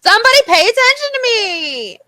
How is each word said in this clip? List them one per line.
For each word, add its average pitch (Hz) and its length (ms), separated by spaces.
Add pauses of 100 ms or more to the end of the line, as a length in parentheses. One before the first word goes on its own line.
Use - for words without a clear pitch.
Somebody 466 460
pay 330 160
attention 523 500
to 539 100
me. 330 840